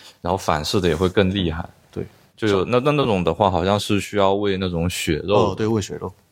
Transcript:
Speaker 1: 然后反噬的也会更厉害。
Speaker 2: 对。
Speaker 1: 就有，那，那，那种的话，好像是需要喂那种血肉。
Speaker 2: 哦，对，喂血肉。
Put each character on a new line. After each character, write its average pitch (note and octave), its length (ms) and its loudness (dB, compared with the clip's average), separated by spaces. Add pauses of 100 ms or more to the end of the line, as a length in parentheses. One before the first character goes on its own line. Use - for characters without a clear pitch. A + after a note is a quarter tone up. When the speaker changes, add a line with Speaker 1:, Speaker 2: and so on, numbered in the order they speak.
(200)
Speaker 1:
然 F2 100 -4
后 F#2 60 0
反 D#2 280 -2
噬 G#2+ 160 -2
的 F2+ 80 2
也 D#2 60 2
会 F2+ 140 0
更 F#2 240 2
厉 F#2 180 -2
害。 E2 160 -8 (240)
Speaker 2:
对。 F2 160 -8 (300)
Speaker 1:
就 A2 120 -2
有， G2 180 2
那， A#2+ 140 2
那， C#3+ 120 0
那 C#3+ 140 0
种 F#2+ 180 0
的 E2 80 2
话， G2 180 2
好 F2 140 0
像 G2+ 160 2
是 G#2 180 -2
需 G2+ 200 -4
要 G2 160 4
喂 G2+ 240 -2
那 F#2+ 100 -2
种 F2 220 -2
血 - 340 -2
肉。 G#2 280 2
Speaker 2:
哦， - 40 -6
对， A2 100 -2
喂 A2 140 0
血 E2 140 -8
肉。 F2 180 -10 (200)